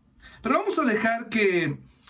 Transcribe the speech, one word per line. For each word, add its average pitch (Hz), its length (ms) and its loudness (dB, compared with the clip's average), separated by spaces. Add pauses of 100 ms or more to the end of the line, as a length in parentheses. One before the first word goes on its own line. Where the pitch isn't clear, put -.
(420)
Pero 294 180 2
vamos 403 180 -2
a 302 60 0
dejar 226 440 0
que, 175 480 0 (340)